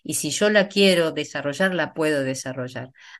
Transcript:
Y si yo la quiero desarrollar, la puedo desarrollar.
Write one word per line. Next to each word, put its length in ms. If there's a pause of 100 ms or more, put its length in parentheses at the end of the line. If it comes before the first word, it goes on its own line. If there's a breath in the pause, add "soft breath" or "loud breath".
Y 120
si 160
yo 180
la 200
quiero 420
desarrollar, 640
la 180
puedo 300
desarrollar. 680 (280 loud breath)